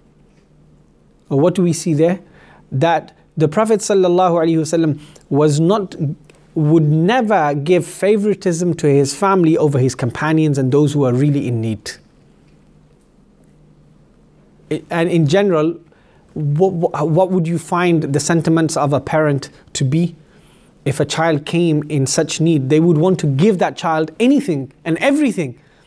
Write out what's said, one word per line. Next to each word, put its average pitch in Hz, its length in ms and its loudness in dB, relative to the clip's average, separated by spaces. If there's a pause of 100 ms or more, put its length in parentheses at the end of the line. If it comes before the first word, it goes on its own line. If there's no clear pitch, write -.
(1300)
What 165 280 0
do 190 80 0
we 170 120 2
see 170 180 -4
there? 165 280 0 (520)
That 160 420 -2 (220)
the 156 120 2
Prophet 214 320 0
sallallahu 185 520 2 (100)
alaihi 165 140 0
wasallam 156 420 -2 (300)
was 147 320 2
not, 190 340 0 (600)
would 156 300 2
never 170 680 2
give 151 340 0
favoritism 190 880 0
to 156 100 -2
his 139 280 2
family 185 440 2
over 143 200 2
his 127 160 2
companions 156 640 0
and 131 160 0
those 147 220 2
who 143 100 0
are 127 80 2
really 143 340 0
in 120 140 -2
need. 110 300 -6 (2750)
I-, 151 180 -6
and 170 220 -2
in 165 160 2
general, 170 520 2 (540)
what, 156 400 0
what, 165 380 -2
what 180 200 2
would 185 160 0
you 170 120 -2
find 170 460 0
the 147 160 -2
sentiments 160 540 0
of 147 200 0
a 135 60 0
parent 151 500 -2 (240)
to 139 100 -2
be? 160 320 -2 (720)
If - 120 -2
a 151 60 0
child 156 400 -2
came 170 460 0
in 135 160 -2
such 156 340 -4
need, 151 300 0
they 151 100 4
would 170 160 2
want 180 240 0
to 160 60 -2
give 170 320 2
that 165 180 -2
child 160 420 -4
anything 220 540 0 (100)
and 165 140 -4
everything 208 640 -2 (260)